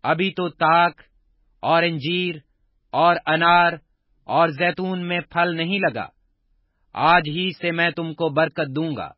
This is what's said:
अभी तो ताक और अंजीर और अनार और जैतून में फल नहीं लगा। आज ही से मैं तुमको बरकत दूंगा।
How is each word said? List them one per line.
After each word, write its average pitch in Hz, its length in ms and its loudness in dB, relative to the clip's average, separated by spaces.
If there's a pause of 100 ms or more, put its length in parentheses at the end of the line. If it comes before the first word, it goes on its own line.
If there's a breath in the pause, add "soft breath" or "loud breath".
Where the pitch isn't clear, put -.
अभी 160 280 0
तो 180 180 -4
ताक 165 460 2 (680)
और 165 200 2
अंजीर 170 600 -4 (500)
और 170 220 4 (120)
अनार 170 520 4 (480)
और 160 240 2
जैतून 175 520 -4
में 175 180 -4 (120)
फल 170 220 0
नहीं 175 240 -4
लगा। 117 320 -4 (840)
आज 165 320 4
ही 180 240 -4
से 170 200 -6
मैं 170 220 0
तुमको 165 360 -4
बरकत 156 380 0
दूंगा। 135 500 -6